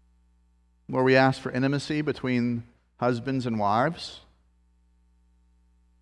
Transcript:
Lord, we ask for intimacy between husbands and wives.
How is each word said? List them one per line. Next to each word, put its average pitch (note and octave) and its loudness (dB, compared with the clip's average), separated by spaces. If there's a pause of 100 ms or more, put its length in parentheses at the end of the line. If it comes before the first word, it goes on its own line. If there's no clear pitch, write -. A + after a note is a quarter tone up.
(880)
Lord, C3 0
we C3 6
ask C3 4
for C3 -8
intimacy C#3 -2
between B2 -2 (360)
husbands B2 -2
and A2+ -2
wives. A2+ -2 (1800)